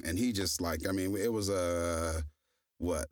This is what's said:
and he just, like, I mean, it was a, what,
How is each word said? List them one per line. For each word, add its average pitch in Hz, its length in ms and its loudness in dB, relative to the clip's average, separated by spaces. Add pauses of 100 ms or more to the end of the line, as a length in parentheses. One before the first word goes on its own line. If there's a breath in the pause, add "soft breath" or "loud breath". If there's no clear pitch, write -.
and 95 140 -2
he 120 140 2
just, 95 280 -2
like, 82 280 -2
I - 20 0
mean, 95 260 0
it 110 160 2
was 101 180 0
a, 85 760 0 (540)
what, 82 340 -2